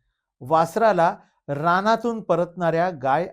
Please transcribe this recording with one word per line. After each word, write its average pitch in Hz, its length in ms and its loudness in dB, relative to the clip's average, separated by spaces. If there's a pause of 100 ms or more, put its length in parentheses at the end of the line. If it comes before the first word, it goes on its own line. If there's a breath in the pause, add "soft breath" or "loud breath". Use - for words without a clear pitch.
(400)
वासराला 170 760 2 (300 soft breath)
रानातून 202 720 0
परतणाऱ्या 170 680 -2
गाय 143 420 -2